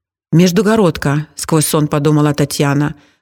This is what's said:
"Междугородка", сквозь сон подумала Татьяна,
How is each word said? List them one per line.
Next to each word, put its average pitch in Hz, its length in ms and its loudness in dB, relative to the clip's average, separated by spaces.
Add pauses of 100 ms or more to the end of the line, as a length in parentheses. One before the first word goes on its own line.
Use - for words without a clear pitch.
(320)
"Междугородка", 175 1000 0
сквозь - 320 -2
сон 151 220 0
подумала 151 440 0
Татьяна, 143 600 -2 (280)